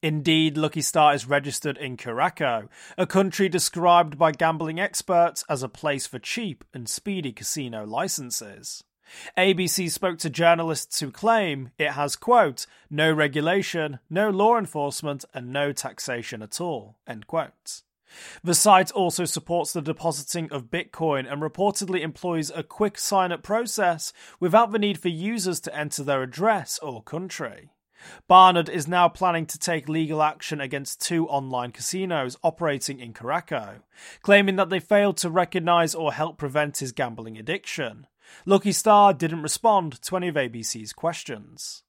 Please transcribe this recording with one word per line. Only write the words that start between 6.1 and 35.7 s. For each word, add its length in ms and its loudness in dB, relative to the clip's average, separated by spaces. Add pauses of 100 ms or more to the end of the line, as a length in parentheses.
cheap 420 -8 (100)
and 160 -12
speedy 440 -6
casino 520 -8
licenses. 1000 -8 (520)
A 180 4
B 120 0
C 220 -2
spoke 300 -4
to 120 -4
journalists 720 2
who 100 -8
claim 680 0
it 120 0
has, 240 -2
quote, 520 4 (220)
"no 240 2
regulation, 880 0 (100)
no 220 0
law 260 4
enforcement, 680 -4 (100)
and 180 -10
no 200 0
taxation 680 -8
at 180 -12
all," 360 -8 (120)
end 180 -12
quote. 560 -8 (640)
The 100 2
site 380 6
also 320 0
supports 480 -4
the 100 -6
depositing 680 -4
of 180 -8
Bitcoin 580 -4
and 140 -8
reportedly 600 -2
employs 520 -4
a 80 -8
quick 360 -4
sign-up 440 0
process 720 -2 (260)
without 320 4
the 80 -2
need 220 0
for 80 -2
users 540 -2
to 140 -8
enter 280 -6
their 180 0
address 560 -2
or 240 -10
country. 680 -10 (580)
Barnard 400 8
is 180 -4
now 220 4
planning 380 0
to 120 -12
take 300 -4
legal 340 -2
action 380 -4
against 420 -8
two 240 0
online 460 -4
casinos 720 -4
operating 560 -2
in 120 -16
Curacao, 720 -6 (400)
claiming 320 6
that 160 2
they 80 -2
failed 380 4
to 140 -4
recognize 680 2